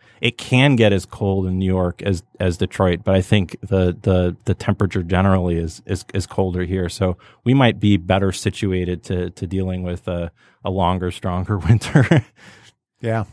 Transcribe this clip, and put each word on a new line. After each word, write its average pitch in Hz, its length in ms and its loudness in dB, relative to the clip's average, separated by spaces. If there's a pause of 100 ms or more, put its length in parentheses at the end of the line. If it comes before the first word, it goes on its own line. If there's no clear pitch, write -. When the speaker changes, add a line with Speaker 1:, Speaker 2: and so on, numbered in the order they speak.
(220)
Speaker 1:
It - 160 0
can 135 380 2
get 110 180 6
as 92 140 -2
cold 98 400 -2
in 92 100 -2
New 92 80 0
York 92 380 0
as, 92 180 -2 (180)
as 90 180 0
Detroit, 90 460 0
but 95 120 2
I 92 60 4
think 98 400 0
the, 92 380 0
the, 90 360 2 (100)
the 98 80 0
temperature 98 480 -2
generally 90 560 2
is, 82 300 -6
is, 95 260 -6
is 98 140 -4
colder 90 380 -2
here. 90 240 -4
So 90 280 -2 (280)
we 123 100 4
might 127 240 4
be 101 180 4
better 92 340 0
situated 90 760 -4
to, 90 260 -4
to - 160 -10
dealing 92 340 -4
with 87 260 -8
a, 87 240 -4 (320)
a - 60 -6
longer, 90 400 0
stronger 92 480 -4
<laughs> 80 120 -6
winter. 120 540 4 (760)
Speaker 2:
Yeah, 113 320 -2